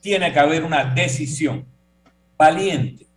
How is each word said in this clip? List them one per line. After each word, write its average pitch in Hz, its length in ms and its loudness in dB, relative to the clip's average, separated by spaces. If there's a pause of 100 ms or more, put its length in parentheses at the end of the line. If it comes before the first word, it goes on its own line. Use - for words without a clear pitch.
tiene 180 320 -2
que 147 60 2
haber 156 260 2
una 139 280 0
decisión 151 720 -4 (720)
valiente 156 800 0